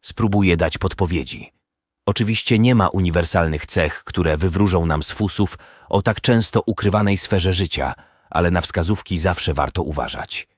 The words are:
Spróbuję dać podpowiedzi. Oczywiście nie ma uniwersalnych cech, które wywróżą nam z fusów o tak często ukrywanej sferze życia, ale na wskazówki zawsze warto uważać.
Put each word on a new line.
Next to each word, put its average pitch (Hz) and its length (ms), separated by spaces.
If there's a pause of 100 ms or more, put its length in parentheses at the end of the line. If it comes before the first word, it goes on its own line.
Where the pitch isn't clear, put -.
Spróbuję 98 560
dać 80 220
podpowiedzi. - 720 (540)
Oczywiście 107 520
nie 123 160
ma 98 140
uniwersalnych 85 800
cech, - 380
które 82 320
wywróżą 90 500
nam 78 160
z - 80
fusów - 480 (300)
o 101 140
tak 110 180
często 117 460
ukrywanej 101 520
sferze 95 340
życia, 76 420 (360)
ale 87 200
na 87 100
wskazówki 90 580
zawsze 82 360
warto 73 280
uważać. - 760